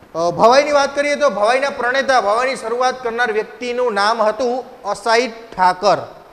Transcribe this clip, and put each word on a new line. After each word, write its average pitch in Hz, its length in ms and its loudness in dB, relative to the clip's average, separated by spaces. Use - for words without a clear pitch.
અ, 170 160 -2
ભવાઈની 254 420 4
વાત 277 240 0
કરીએ 285 200 0
તો 277 140 2
ભવાઈના 240 400 0
પ્રણેતા, 247 500 0
ભવાઈની 233 360 0
શરૂઆત 247 460 -2
કરનાર 233 300 -2
વ્યક્તિનું 240 640 -4
નામ 214 280 0
હતું 233 420 -2
અસાઈ 226 440 0
ઠાકર. 185 680 0